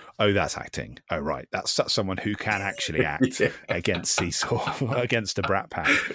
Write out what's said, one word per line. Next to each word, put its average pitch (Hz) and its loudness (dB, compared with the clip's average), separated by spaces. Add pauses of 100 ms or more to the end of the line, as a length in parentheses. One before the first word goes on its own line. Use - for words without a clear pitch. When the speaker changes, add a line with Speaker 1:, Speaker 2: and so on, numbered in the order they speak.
(180)
Speaker 1:
"Oh, 104 6
that's 92 2
acting. - -10 (140)
Oh, 82 0
right. 71 -4
That's, - -2
that's - 2
someone 95 0
who 104 -2
can 104 0
actually 95 0
Speaker 2:
<laughs> - -
Speaker 1:
act 76 0
Speaker 2:
Yeah. - 4 (180)
Speaker 1:
against 87 0
these 90 0
sort - 0 (160)
of, 117 0
<laughs> 135 0
against 120 0
a 98 0
Brat - 0
Pack." - -2 (260)